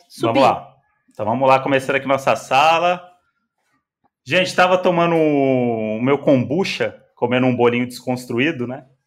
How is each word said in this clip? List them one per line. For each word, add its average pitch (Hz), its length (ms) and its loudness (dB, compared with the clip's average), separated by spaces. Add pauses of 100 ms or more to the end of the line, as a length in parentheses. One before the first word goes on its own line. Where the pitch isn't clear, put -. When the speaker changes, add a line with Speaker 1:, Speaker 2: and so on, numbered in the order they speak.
Speaker 1:
subir." 240 320 -2
Speaker 2:
Vamos - 40 6
lá. - 220 2 (460)
Então - 140 -8
vamos 120 200 -2
lá, 139 140 6
começando 135 380 -2
aqui 131 100 -6
nossa 131 300 0
sala. 165 680 0 (1200)
Gente, 180 280 -2
tava 185 240 2
tomando 170 380 0
o 127 840 0
meu 135 160 0
kombucha, 131 840 -2 (140)
comendo 127 320 0
um 123 80 0
bolinho 120 320 0
desconstruído, 123 800 -6
né? 127 180 -12 (220)